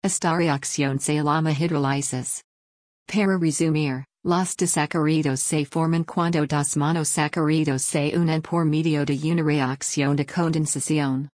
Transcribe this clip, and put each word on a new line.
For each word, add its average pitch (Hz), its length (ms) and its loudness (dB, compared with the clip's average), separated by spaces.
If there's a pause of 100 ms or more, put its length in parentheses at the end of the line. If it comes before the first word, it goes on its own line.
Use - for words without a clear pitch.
Esta 180 340 0
reacción 139 640 0
se 151 220 -2
llama 156 300 2
hidrólisis. 139 880 -2 (640)
Para 190 320 2
resumir, 151 680 0 (180)
los 175 340 0
desacáridos 151 840 0
se 151 240 0
forman 165 400 0
cuando 170 420 0
dos 143 300 0
monosacáridos 151 1040 0
se 151 340 -2
unen 160 260 2
por 170 240 0
medio 151 380 2
de 139 140 -2 (140)
una 170 100 2
reacción 143 760 0
de 139 100 0
condensación. 147 1000 0 (120)